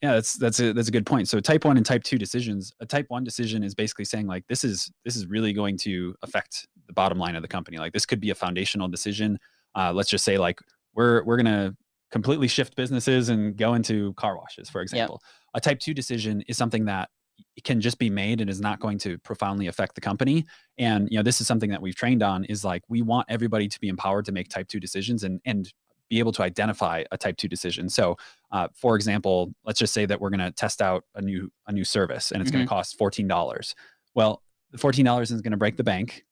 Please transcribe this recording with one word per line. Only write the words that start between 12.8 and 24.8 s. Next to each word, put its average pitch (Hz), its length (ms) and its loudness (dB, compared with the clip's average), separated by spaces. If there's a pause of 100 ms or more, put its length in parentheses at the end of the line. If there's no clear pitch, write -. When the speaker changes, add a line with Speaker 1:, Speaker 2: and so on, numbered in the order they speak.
Speaker 1:
and 107 260 2
go 110 180 2
into 107 400 0
car 98 240 -4
washes, - 320 -16
for 98 100 -6
Speaker 2:
Yep. 90 40 -4
Speaker 1:
example. 113 380 -4 (320)
A 117 80 -4
type 143 180 2
two 156 140 -4
decision 110 540 -4
is 123 100 -6
something 113 280 2
that 95 240 -2 (460)
it - 80 -20
can 120 160 2
just 117 180 0
be 117 120 2
made 104 320 0
and 101 80 -2
is 95 100 -4
not 104 220 -2
going 104 180 -2
to 90 200 -6
profoundly 101 480 -4
affect - 280 -4
the - 60 -14
company. 135 440 2 (320)
And, 107 320 2
you 110 80 0
know, 104 60 4
this 120 160 4
is 113 80 -2
something 113 220 2
that 98 120 -4
we've 92 140 -6
trained 120 260 2
on 95 220 2
is, 101 220 -4
like, 90 240 -2
we 117 120 0
want 117 280 0
everybody 110 400 0
to - 100 -12
be 104 80 -2
empowered 98 380 -2
to 98 80 -6
make 92 160 -6
type 92 180 -8
two 101 140 -8